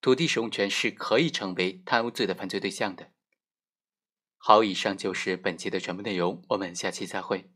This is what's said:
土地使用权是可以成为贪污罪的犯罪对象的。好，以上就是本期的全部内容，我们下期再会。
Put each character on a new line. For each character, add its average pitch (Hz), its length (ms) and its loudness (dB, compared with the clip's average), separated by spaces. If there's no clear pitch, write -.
土 131 140 6
地 - 120 0
使 - 120 2
用 113 100 -2
权 101 180 0
是 104 220 0
可 - 300 2
以 160 100 4
成 95 240 -4
为 92 320 -2
贪 117 180 2
污 120 60 -2
罪 117 160 -2
的 92 80 0
犯 95 160 -6
罪 98 100 -2
对 98 120 -2
象 98 240 -4
的。 85 160 -18
好， 107 260 6
以 98 100 0
上 98 240 -2
就 98 160 -4
是 92 240 -2
本 90 180 -2
期 87 140 -6
的 92 100 -2
全 90 160 -6
部 98 60 -10
内 104 160 -4
容， 87 320 0
我 107 80 0
们 90 180 -6
下 95 140 -4
期 95 160 -8
再 92 160 -6
会。 95 340 -6